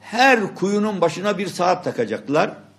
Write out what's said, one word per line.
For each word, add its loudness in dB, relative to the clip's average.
her 2
kuyunun -2
başına 0
bir -4
saat 0
takacaklar -2